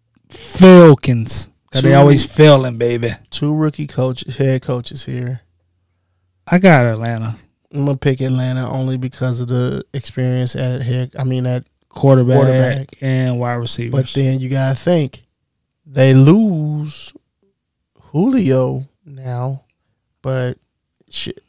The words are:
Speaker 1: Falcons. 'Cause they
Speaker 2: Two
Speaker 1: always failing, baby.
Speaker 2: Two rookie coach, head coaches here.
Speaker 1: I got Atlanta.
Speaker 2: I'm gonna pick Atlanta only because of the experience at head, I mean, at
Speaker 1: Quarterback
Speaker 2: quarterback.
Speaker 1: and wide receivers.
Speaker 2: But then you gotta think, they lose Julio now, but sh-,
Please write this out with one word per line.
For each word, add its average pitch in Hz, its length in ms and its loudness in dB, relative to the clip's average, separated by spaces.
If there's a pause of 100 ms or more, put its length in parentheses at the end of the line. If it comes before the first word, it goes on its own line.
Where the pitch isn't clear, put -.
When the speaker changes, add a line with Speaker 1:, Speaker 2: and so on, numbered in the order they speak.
(280)
Speaker 1:
Falcons. 160 1200 4 (200)
'Cause 131 120 -4
they 135 80 2
Speaker 2:
Two 135 60 4
Speaker 1:
always 143 280 4
failing, 135 540 4
baby. 120 320 -2 (200)
Speaker 2:
Two 147 240 -4
rookie 151 320 -4
coach, 131 380 -4 (120)
head 131 260 0
coaches 123 420 -10
here. 123 360 -10 (1040)
Speaker 1:
I 175 120 0
got 165 280 4
Atlanta. 113 500 -6 (360)
Speaker 2:
I'm 143 140 -4
gonna 139 100 -2
pick 131 240 -2
Atlanta 127 480 -4
only 131 300 -6
because 123 420 -6
of 123 80 -8
the 123 340 -4 (120)
experience 127 600 -6
at 127 280 -6
head, 127 360 -4
I 135 60 -6
mean, 127 220 -4
at 127 180 -4 (240)
Speaker 1:
Quarterback 127 480 4
Speaker 2:
quarterback. 131 520 0 (120)
Speaker 1:
and 131 400 -4
wide 120 140 -6
receivers. 117 380 -8 (100)
Speaker 2:
But 131 120 -6
then 135 260 -2
you 127 100 -8
gotta 135 280 -2
think, 165 440 -4 (640)
they 135 260 2
lose 151 1040 2 (840)
Julio 135 880 -2 (200)
now, 131 580 -10 (560)
but 127 380 -6 (520)
sh-, - 180 -12 (200)